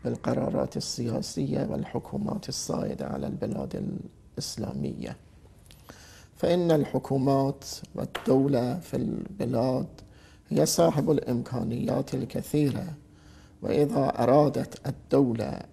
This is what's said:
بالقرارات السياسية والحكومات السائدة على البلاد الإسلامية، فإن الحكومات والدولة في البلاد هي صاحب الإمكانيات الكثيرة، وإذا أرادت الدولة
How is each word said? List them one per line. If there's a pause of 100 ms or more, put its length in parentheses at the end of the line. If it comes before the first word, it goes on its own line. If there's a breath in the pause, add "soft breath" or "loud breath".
بالقرارات
السياسية
والحكومات
السائدة
على
البلاد (400)
الإسلامية، (1160 loud breath)
فإن
الحكومات (300)
والدولة
في
البلاد (640 loud breath)
هي
صاحب
الإمكانيات
الكثيرة، (760 loud breath)
وإذا
أرادت
الدولة (140)